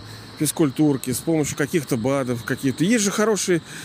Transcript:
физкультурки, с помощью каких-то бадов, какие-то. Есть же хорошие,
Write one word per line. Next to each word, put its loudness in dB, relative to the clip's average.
физкультурки, 2
с -2
помощью 0
каких-то 0
бадов, -2
какие-то. 0
Есть 4
же 0
хорошие, 2